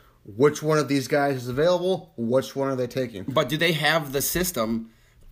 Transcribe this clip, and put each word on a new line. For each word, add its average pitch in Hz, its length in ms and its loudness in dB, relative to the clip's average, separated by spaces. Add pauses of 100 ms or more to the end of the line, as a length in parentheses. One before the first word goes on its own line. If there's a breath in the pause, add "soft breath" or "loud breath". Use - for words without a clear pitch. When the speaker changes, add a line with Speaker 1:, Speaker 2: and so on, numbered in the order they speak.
(240 soft breath)
Speaker 1:
Which 139 380 2
one 156 160 2
of 139 100 0
these 135 180 0
guys 139 360 2
is 120 60 -10
available? 175 680 0
Which 123 400 0
one 135 140 -2
are 135 60 -2
they 127 100 -2
taking? 117 380 -6
Speaker 2:
But 131 260 0
do 156 80 -2
they 170 140 2
have 151 400 0
the 135 100 0
system 117 680 -2 (420 loud breath)